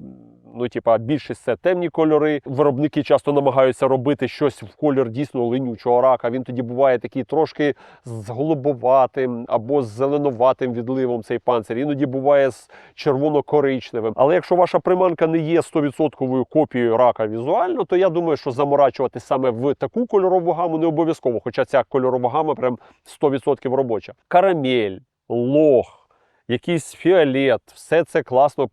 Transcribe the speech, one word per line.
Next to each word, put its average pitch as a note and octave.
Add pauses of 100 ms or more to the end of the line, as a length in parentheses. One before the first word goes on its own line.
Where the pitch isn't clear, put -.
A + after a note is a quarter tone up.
(560)
ну, A#2+
типа, A#2
більшість A#2+
це A#2
темні F3
кольори. D3+
Виробники C#3+
часто C#3+
намагаються C3+
робити C3
щось -
в G2+
колір C3+
дійсно B2
линючого B2
рака. B2
Він B2+
тоді B2
буває B2
такий B2
трошки D3 (300)
з A2+
голубоватим, B2+
або B2
з A#2
зеленуватим C3
відливом A#2+
цей A#2+
панцир. A#2
Іноді C#3+
буває C3+
з - (260)
червоно-коричневим. C#3
Але D3
якщо F3+
ваша F3
приманка F3+
не E3
є D#3+
стовідсотковою C3+
копією A#2+
рака A#2
візуально, F#3
то F3+
я F#3
думаю, E3
що C#3+
заморачувати C#3
саме C3
в B2+
таку A#3
кольорову F#3
гаму E3
не E3
обов'язково, D#3
хоча B2
ця B2+
кольорова B2+
гама D3+
прям A#2+ (260)
сто -
відсотків C3+
робоча. A#2+ (140)
Карамель, C3 (320)
лох, B2+ (420)
якийсь D3
фіолет, C#3 (120)
все D#3+
це D#3
класно C3